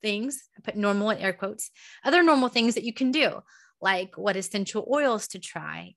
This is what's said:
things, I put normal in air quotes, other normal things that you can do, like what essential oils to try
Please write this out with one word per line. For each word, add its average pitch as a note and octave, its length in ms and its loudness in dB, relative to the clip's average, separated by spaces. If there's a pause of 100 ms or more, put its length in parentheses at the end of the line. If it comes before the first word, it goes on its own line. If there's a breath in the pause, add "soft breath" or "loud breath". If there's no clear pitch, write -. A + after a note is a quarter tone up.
things, A3 560 -4
I - 40 -20
put - 140 -8
normal G3+ 340 2
in G#3+ 80 0
air F#3+ 160 -2
quotes, - 380 -8 (320 loud breath)
other E4+ 180 6
normal C#4+ 280 6
things A#3 260 2
that A3 80 -2
you A#3 100 -6
can B3+ 180 0
do, C4+ 300 0 (400 soft breath)
like F#3+ 360 -2
what G3 180 0
essential G3 560 -4
oils C4+ 380 0
to F#3+ 100 -14
try D#3+ 580 -12